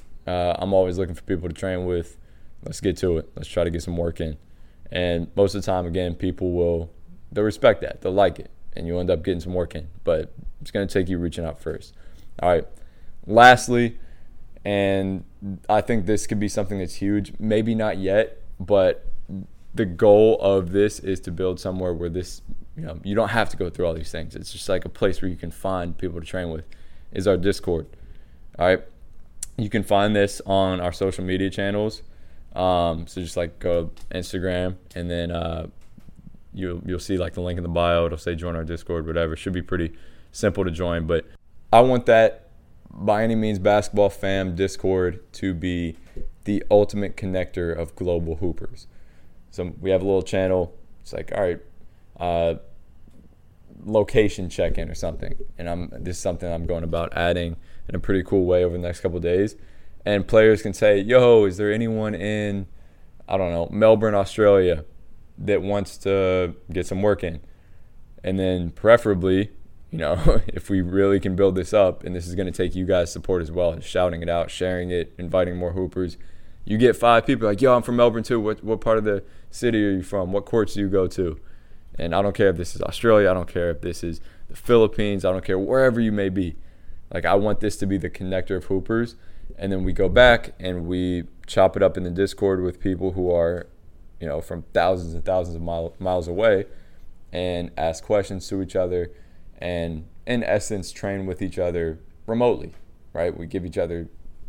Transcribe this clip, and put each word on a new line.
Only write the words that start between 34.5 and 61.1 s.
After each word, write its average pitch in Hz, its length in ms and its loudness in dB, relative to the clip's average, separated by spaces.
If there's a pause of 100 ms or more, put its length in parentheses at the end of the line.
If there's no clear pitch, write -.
and 87 160 -6
then, 85 180 -4
uh, 82 380 -6 (840)
you'll, 87 320 -6
you'll 90 140 -4
see, 95 180 -4
like, 82 160 -4
the 92 80 -8
link 87 160 -4
in 90 60 -6
the 85 60 -6
bio. 85 360 2
It'll 78 120 -4
say, 87 160 -4
"Join 85 220 -6
our 82 80 -4
Discord," 82 420 -6
whatever. 80 300 -2
Should 95 180 -6
be 90 80 -4
pretty 85 320 -4 (380)
simple 101 320 0
to 87 80 -2
join, 85 340 -2
but 80 200 0 (460)
I 113 100 12
want 127 240 4
that 113 420 6 (420)
By 104 340 0
Any 113 120 2
Means 107 240 0
Basketball 101 500 4
Fam 95 460 -2
Discord 92 640 0 (120)
to 95 200 -2
be 87 440 -4 (480)
the 101 260 0
ultimate 104 460 2
connector 90 600 -4
of 82 180 -6
global 85 420 -2
hoopers. - 500 -4 (640)
So 90 300 -8
we 92 80 0
have 95 120 6
a 95 40 -2
little 95 160 4
channel. 92 520 0 (280)
It's - 100 -16
like, - 240 -8
all 104 60 0
right, 90 180 0 (600)
uh, 85 360 0 (1300)
location 104 640 2
check-in 82 400 0
or 82 60 -8
something. - 400 -4 (220)
And 85 120 -8
I'm, 87 220 -6
this 87 260 -8
is - 40 -10
something 87 300 -4
I'm 85 140 -4
going 85 180 -2
about 85 320 -4
adding 87 420 0 (320)
in - 60 -6
a 90 40 -4
pretty 95 240 0
cool 95 220 2
way 90 180 4
over 87 120 0
the 90 60 -6
next 87 200 -6
couple 90 160 -2
of 85 60 -4
days. 92 320 0 (500)
And 101 220 2
players 110 340 8
can 101 120 -4
say, 104 260 6
"Yo, 117 460 8